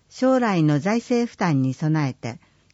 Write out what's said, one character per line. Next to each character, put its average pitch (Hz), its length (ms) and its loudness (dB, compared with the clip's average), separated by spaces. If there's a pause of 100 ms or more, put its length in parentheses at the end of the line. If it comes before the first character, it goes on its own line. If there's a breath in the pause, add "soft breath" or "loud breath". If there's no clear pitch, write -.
将 262 300 0
来 202 220 0
の 151 180 2
財 202 200 0
政 240 300 -2
負 - 80 -20
担 151 260 0
に 131 100 -2
備 156 360 -2
え 120 40 -8
て、 - 260 -12 (340 soft breath)